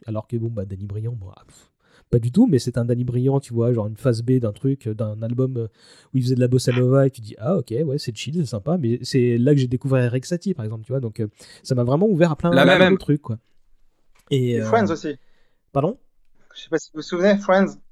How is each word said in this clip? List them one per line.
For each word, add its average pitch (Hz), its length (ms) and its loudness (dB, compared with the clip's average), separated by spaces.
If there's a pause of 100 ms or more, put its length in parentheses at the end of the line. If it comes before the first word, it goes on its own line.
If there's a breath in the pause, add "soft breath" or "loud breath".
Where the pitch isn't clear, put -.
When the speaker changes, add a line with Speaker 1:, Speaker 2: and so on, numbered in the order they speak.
Speaker 1:
alors 110 220 -8
que 120 100 -8
bon, 117 120 -4
bah, 107 160 -8
Danny 98 220 -10
Briand, 110 320 -8
moi, 95 140 -16 (140)
pff, - 240 -20 (400 soft breath)
pas 120 80 4
du 117 120 0
tout, 208 160 6
mais 156 120 4
c'est 123 180 -2
un 120 80 0
Danny 120 200 0
Briand, 127 360 0
tu 120 140 -14
vois, 117 180 2
genre 110 140 -2
une 110 100 -8
phase 117 260 0
B 123 160 0
d'un 113 140 -2
truc, 135 360 -4
euh, 107 60 -4
d'un 107 280 -6
album, 127 340 -4
euh, 113 100 -6 (460 soft breath)
où 135 60 0
il 127 40 0
faisait 127 120 0
de 123 60 0
la 123 80 4
bossa 127 240 2
nova, 127 340 4
et 135 40 2
tu - 100 -20
dis, 110 180 -16
ah, 151 180 -2
ok, 147 160 -4 (120)
ouais, 143 140 -4
c'est 123 180 -8
chill, - 200 -10
c'est 175 100 0
sympa, 147 320 -4
mais 123 240 0
c'est 120 360 2
là 135 160 4
que 139 60 4
j'ai 127 80 0
découvert 127 360 0
Eric 123 220 -2
Satie, 175 280 -4
par 110 120 -8
exemple, 113 180 -10
tu 123 80 -8
vois, 135 80 -2
donc, 117 200 -8
euh, 107 80 -4 (340 loud breath)
ça - 120 -2
m'a 123 100 2
vraiment 147 240 2
ouvert 170 240 4
à 147 40 -4
plein, 170 140 0
Speaker 2:
La 139 140 6
Speaker 1:
plein 180 140 6
Speaker 2:
même. 185 120 6
Speaker 1:
d'autres 190 160 0
trucs, 147 160 0
quoi. 110 160 -8 (920)
Et, 127 200 0
Speaker 3:
Et 117 100 0
Speaker 1:
euh, 110 60 -4
Speaker 3:
Friends 202 240 2
aussi. 151 260 -6 (560)
Speaker 1:
Pardon ? 156 260 -2 (580)
Speaker 3:
Je - 60 -20
sais - 80 -20
pas 160 80 -2
si - 140 -8
vous 156 80 -12
vous - 20 -10
souvenez, 190 340 2
Friends, 190 380 2 (180)